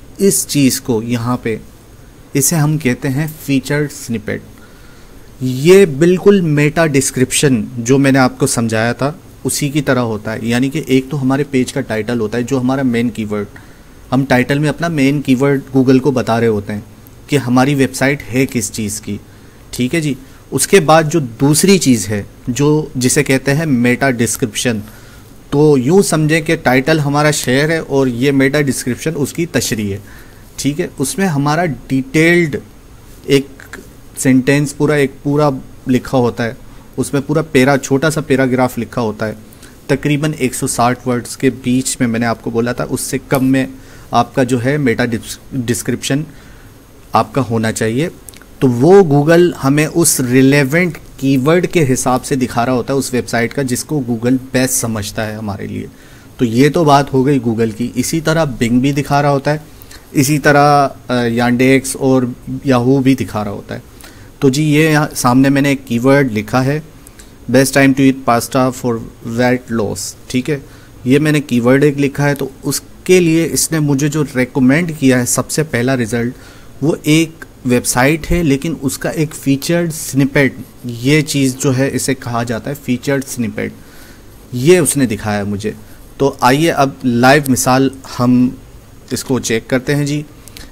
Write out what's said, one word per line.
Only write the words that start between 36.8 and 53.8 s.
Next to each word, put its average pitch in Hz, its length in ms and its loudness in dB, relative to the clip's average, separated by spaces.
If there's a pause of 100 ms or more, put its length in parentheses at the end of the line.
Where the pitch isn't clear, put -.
उसमें 131 240 -2
पूरा 147 200 -2 (100)
पैरा, 135 260 4
छोटा 135 320 0
सा 147 100 -4
पैराग्राफ 127 580 0
लिखा 117 220 -6
होता 110 260 -4
है, 107 100 -8 (520)
तकरीबन 151 460 -2
एक 127 200 -2
सौ 139 120 -6
साठ 123 400 -2
words 120 300 -4
के 131 140 0
बीच 127 500 -2
में, 127 80 0
मैंने 113 180 -2
आपको 113 240 -4
बोला 117 220 -2
था, - 140 -6
उससे - 320 -6 (120)
कम 131 140 0
में 131 240 0 (440)
आपका 123 320 2
जो 123 140 0
है 131 200 -2
meta 123 260 0
डिस-, 117 340 -6 (180)
description 123 680 -4 (880)
आपका 113 280 0
होना 113 300 -2
चाहिए। 117 380 -2 (500)
तो 139 80 4
वो 123 240 4 (120)
Google 156 520 4
हमें 147 300 0
उस 160 340 0
relevant 139 760 2 (240)
keyword 139 460 2
के 170 180 0
हिसाब 127 380 0
से 147 140 -4
दिखा 117 280 -2
रहा 127 100 0
होता 120 180 -2
है 139 60 0
उस 127 160 -4
website 117 380 -2
का, 143 100 -4
जिसको 131 380 -4